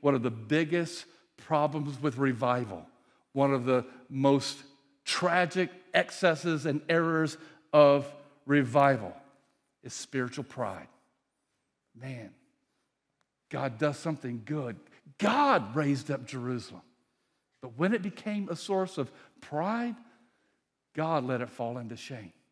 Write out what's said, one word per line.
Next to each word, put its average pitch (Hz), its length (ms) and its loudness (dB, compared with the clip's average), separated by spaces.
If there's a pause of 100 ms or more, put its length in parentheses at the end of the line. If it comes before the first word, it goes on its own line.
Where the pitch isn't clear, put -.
One 143 160 4
of 120 80 0
the 123 80 0
biggest 156 720 -2 (320)
problems 147 640 -2
with 135 160 -2
revival, 123 680 0 (480)
one 139 220 4
of 123 100 0
the 127 200 4 (240)
most 139 500 2 (460)
tragic 180 640 0 (240)
excesses 170 720 2
and 147 220 0
errors 165 500 2 (340)
of 143 400 8 (320)
revival 135 680 4 (720)
is 127 100 -14
spiritual 127 480 -6
pride. 101 460 -8 (1040)
Man, 120 360 -12 (1200)
God 131 280 -6
does 147 200 0
something 127 460 -6
good. 135 300 -6 (440)
God 208 580 2
raised 143 340 0
up 131 160 -4
Jerusalem. 123 560 -8 (800)
But 120 160 -14
when 190 160 2
it 233 80 -2
became 202 480 -6
a 170 60 -4
source 190 420 -4
of 131 120 -4 (300)
pride, 220 540 -4 (1000)
God 156 300 0
let 127 160 -2
it 120 80 -6
fall 120 300 -6
into 117 180 -10
shame. 107 360 -14 (200)